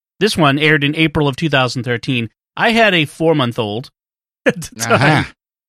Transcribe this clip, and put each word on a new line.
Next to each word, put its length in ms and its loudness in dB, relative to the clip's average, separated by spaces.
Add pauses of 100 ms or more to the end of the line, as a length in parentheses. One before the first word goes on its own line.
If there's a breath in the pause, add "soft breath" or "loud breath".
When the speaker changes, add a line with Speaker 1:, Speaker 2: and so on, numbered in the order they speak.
(200)
Speaker 1:
this 160 0
one 220 2
aired 260 2
in 100 0
April 340 0
of 80 -4
two 120 -2
thousand 360 -2
thirteen. 440 -4 (300)
I 140 2
had 200 2
a 140 2
four-month-old 840 -2 (300)
<laughs> 280 -8
at 140 -2
the 160 -14
time. 160 -2
Speaker 2:
Uh-huh. 400 2 (360)